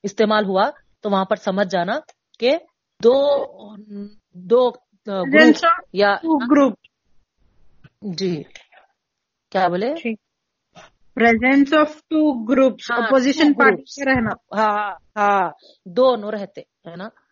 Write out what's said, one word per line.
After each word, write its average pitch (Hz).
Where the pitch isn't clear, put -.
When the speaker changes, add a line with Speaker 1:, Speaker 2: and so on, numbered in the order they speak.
Speaker 1:
استعمال 214
ہوا 196
تو 214
وہاں 190
پر 208
سمجھ 196
جانا 180
کہ 269
دو، 277
دو، 226
آ، -
Speaker 2:
Presence 269
Speaker 1:
گروپ 320
Speaker 2:
of 339
Speaker 1:
یا 202
Speaker 2:
two 320
group۔ 262
Speaker 1:
جی، 180
کیا 185
بولے؟ 208
Speaker 2:
ٹھیک۔ 233
Presence 262
of 302
two 302
groups، 254
Speaker 1:
ہاں، 240
Speaker 2:
اپوزیشن 269
Speaker 1:
two 294
Speaker 2:
پارٹی 262
Speaker 1:
groups۔ -
Speaker 2:
کا 269
رہنا۔ 220
Speaker 1:
ہاں، 208
ہاں، 202
دونوں 214
رہتے، 202
ہے -
نا؟ 196